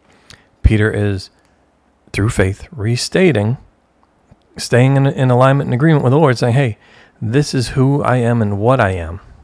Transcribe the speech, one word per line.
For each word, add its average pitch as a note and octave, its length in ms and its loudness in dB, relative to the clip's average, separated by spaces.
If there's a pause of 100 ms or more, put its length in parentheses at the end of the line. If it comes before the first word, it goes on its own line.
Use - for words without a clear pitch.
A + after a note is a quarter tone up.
(600)
Peter G#2+ 300 2
is, G2+ 380 -4 (840)
through G#2 180 -2
faith, G2 420 -4
restating, A#2+ 840 0 (1000)
staying C3 400 2
in, C3+ 100 2
in C3+ 240 0
alignment C3+ 360 2
and A#2+ 60 -2
agreement D3 300 2
with B2 80 0
the C#3 80 2
Lord, C3+ 180 2
saying, B2 160 0
"Hey, B2+ 240 0 (440)
this B2 320 -2
is B2+ 160 -2
who C#3 340 0
I A#2 140 0
am A#2+ 240 0
and G2+ 180 -2
what B2 200 2
I G2+ 120 0
am. E2+ 280 -8 (240)